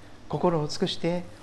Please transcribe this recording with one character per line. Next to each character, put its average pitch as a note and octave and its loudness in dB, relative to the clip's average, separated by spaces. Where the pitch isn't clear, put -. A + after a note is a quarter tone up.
心 E3 4
を D3 2
尽 - -2
く F3+ 4
し - -4
て、 F3 2